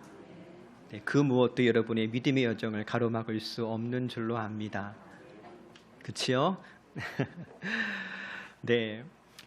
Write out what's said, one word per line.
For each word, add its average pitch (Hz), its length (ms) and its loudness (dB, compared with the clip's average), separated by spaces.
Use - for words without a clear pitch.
네, 104 160 -8
그 - 140 6
무엇도 127 480 6
여러분의 113 400 4
믿음의 127 380 2
여정을 107 400 -2
가로막을 113 540 0
수 113 280 -4
없는 120 400 -2
줄로 117 320 -2
압니다. 104 560 -6
그치요? 135 560 2
<laughs> - 1700 -6
네, 113 420 0